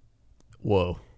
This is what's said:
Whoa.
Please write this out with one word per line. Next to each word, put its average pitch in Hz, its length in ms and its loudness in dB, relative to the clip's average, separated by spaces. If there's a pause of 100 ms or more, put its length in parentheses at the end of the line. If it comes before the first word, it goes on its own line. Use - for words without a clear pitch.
(640)
Whoa. 90 380 0 (180)